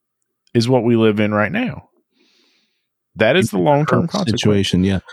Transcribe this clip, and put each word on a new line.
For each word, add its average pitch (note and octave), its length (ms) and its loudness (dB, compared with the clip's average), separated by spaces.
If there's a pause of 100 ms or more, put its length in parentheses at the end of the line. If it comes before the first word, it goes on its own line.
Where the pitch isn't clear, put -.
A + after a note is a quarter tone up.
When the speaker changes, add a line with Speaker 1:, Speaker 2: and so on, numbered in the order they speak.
(540)
Speaker 1:
is A#2 140 0
what B2+ 160 2
we A#2 140 2
live A2 220 2
in G#2+ 120 0
right G#2 200 0
now. A3+ 380 -8 (1300)
That A2 200 2
is F#3+ 160 0
the G3 80 -4
long-term D3+ 260 2
Speaker 2:
Current - 260 0
Speaker 1:
consequence. F3+ 300 -4
Speaker 2:
situation, G2 420 0
yeah. F#2+ 160 0 (140)